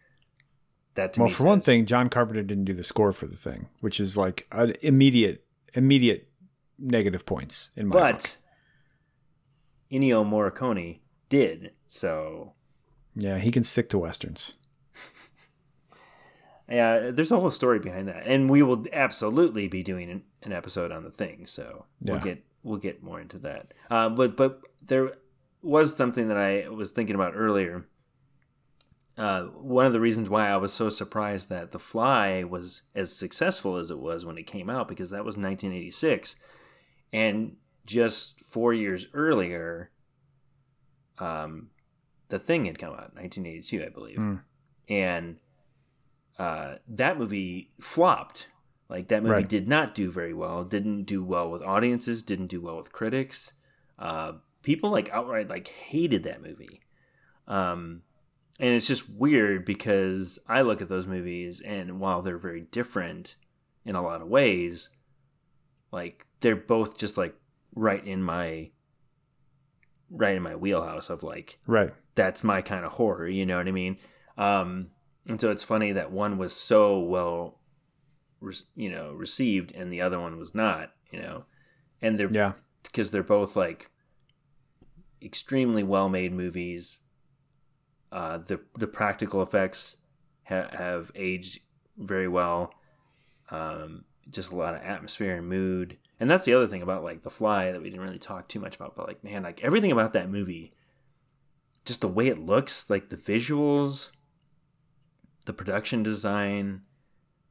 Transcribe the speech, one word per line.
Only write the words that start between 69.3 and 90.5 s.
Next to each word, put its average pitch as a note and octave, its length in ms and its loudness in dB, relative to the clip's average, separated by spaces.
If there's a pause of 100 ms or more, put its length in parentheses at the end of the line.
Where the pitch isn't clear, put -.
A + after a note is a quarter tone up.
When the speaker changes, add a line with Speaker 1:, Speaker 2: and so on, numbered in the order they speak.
Speaker 1:
right G#2 240 0
in F2+ 80 -4
my D#2+ 120 -8
wheelhouse E2 540 -2
of, E2+ 140 -8
like, - 420 -14
Speaker 2:
Right. G#2+ 280 2 (200)
Speaker 1:
that's - 300 0
my G2+ 180 2
kind F2+ 240 -6
of D#2+ 80 -8
horror, F2 340 0
you F#2+ 180 0
know F2+ 120 0
what F2+ 100 -2
I F#2+ 40 -2
mean? F#2 260 -2 (400)
Um, F#2 540 0 (360)
and A2+ 140 -6
so A2+ 100 4
it's G#2 120 -4
funny G#2+ 280 0
that F#2 200 -2
one G2+ 260 -2
was F2+ 180 -4
so G#2 440 6
well, F2 600 -2 (800)
re-, F#2+ 140 -12 (220)
you G#2+ 140 -6
know, D#2+ 240 -10
received G2 600 -2
and F2+ 180 -10
the F2 100 -6
other F2+ 180 0
one E2 180 -8
was E2 180 -14
not, F#2+ 380 0 (180)
you - 100 -12
know? D#2+ 240 -12 (560)
And A2 180 2
they're, G2+ 120 0
Speaker 2:
Yeah. G#2 220 4 (400)
Speaker 1:
'cause A2 180 -2
they're G2 120 0
both, G2+ 340 2
like, E2+ 320 -2 (1300)
extremely A#2+ 600 0
well-made F#2+ 480 2
movies. F2 680 -8 (1120)
Uh, E2+ 260 -6
the, E2+ 240 -8 (160)
the A2 100 -2
practical G2+ 540 -2
effects - 560 -2 (500)
ha-, F#2 240 -4